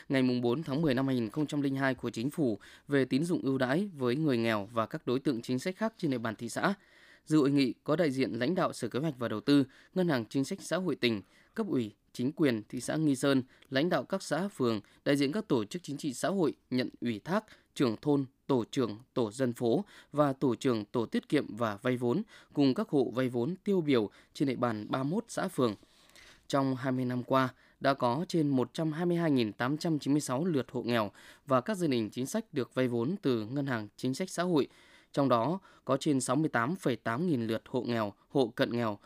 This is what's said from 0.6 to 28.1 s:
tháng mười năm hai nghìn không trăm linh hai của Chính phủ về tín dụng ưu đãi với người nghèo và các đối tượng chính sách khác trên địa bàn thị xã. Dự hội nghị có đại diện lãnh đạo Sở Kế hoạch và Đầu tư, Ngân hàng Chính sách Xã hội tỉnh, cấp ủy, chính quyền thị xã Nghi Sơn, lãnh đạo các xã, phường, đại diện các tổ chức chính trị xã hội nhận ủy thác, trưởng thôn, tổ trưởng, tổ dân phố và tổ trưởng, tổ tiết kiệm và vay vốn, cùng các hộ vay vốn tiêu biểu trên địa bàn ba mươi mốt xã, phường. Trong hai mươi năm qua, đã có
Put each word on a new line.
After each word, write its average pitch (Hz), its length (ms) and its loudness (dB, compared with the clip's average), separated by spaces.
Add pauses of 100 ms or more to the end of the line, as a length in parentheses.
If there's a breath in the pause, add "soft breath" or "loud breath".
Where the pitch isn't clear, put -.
tháng 147 200 -2
mười 147 120 4
năm 135 120 0
hai 135 80 0
nghìn 117 160 0
không 151 160 -2
trăm 147 160 -4
linh 139 140 0
hai 135 180 0
của 120 160 -6
Chính 117 200 -4
phủ 120 280 -2 (300 loud breath)
về 139 160 4
tín 131 200 0
dụng 170 180 -2
ưu 135 160 0
đãi 139 300 0 (100)
với 123 180 2
người 147 220 2
nghèo 110 340 0
và 113 140 0
các - 200 -8
đối 127 140 0
tượng 117 220 -2
chính 127 160 -2
sách 185 180 -4
khác 220 220 -4
trên 160 120 -2
địa 131 80 -2
bàn 113 180 -4
thị 117 120 -10
xã. 160 260 0 (520 loud breath)
Dự 156 120 4
hội 139 120 4
nghị 139 240 2 (100)
có 147 120 0
đại 131 140 2
diện 131 220 0
lãnh 123 220 0
đạo 165 180 0
Sở - 160 -6
Kế 117 100 -4
hoạch 151 200 -2
và 123 100 -4
Đầu 107 120 -4
tư, 143 240 6 (300 loud breath)
Ngân 185 140 2
hàng 127 200 2
Chính 135 160 0
sách 196 180 -8
Xã - 140 -4
hội 180 180 -2
tỉnh, 117 280 0 (320 soft breath)
cấp 220 140 -4
ủy, 127 240 -2 (200)
chính 127 200 -2
quyền 131 360 2
thị 131 120 -8
xã 131 160 -6
Nghi 151 200 2
Sơn, 135 260 2 (280 soft breath)
lãnh 139 180 0
đạo 160 160 -2
các - 180 -6
xã, 170 260 -4
phường, 117 320 0 (240 soft breath)
đại 143 120 2
diện 139 160 0
các 214 160 -4
tổ 120 160 2
chức 92 180 -10
chính 139 140 -8
trị 139 180 -6
xã 135 140 -2
hội 175 260 0 (160)
nhận 127 180 0 (120)
ủy 113 180 -4
thác, 185 260 -2 (300 loud breath)
trưởng 117 280 2
thôn, 143 220 2 (220)
tổ 127 240 2
trưởng, 107 280 -2 (160)
tổ 117 160 0
dân 123 220 -2
phố 123 320 2 (280 loud breath)
và 143 200 2
tổ 135 220 2
trưởng, 113 300 0
tổ 117 220 -2
tiết - 220 -4
kiệm 127 280 0
và 107 260 -2
vay 127 140 0
vốn, 123 260 0 (300 loud breath)
cùng 139 220 4
các 220 140 -2
hộ 127 260 2
vay 127 140 0
vốn 123 260 -2 (100)
tiêu 196 160 2
biểu 127 300 4 (240 soft breath)
trên 143 140 0
địa 123 80 0
bàn 113 320 -2
ba 135 140 0
mươi 139 80 -2
mốt 208 180 -2
xã, 156 200 -4
phường. 120 260 0 (720 loud breath)
Trong 135 300 0
hai 127 160 -4
mươi 127 120 -2
năm 123 180 -4
qua, 131 260 2 (320 soft breath)
đã 139 140 2
có 131 340 0